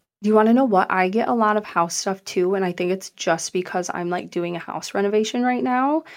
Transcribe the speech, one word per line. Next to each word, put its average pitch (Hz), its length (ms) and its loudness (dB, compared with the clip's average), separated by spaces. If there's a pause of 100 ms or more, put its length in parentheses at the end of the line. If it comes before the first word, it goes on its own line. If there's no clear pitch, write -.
(220)
Do 202 60 -2
you 214 80 4
wanna 220 180 6
know 262 120 4
what? 190 260 2
I 185 160 4
get 214 220 0
a 247 40 2
lot 214 240 2
of 214 60 -4
house 170 320 -2
stuff 190 300 -4
too, 185 300 0
and 190 100 0
I 175 80 -2
think 180 180 -2
it's 190 200 -6
just - 420 -2
because 180 400 -4
I'm, 175 160 -4
like, 175 200 -4
doing 175 260 -4
a 170 40 -6
house - 340 -10
renovation 214 500 0
right 247 200 0
now. 269 400 0 (140)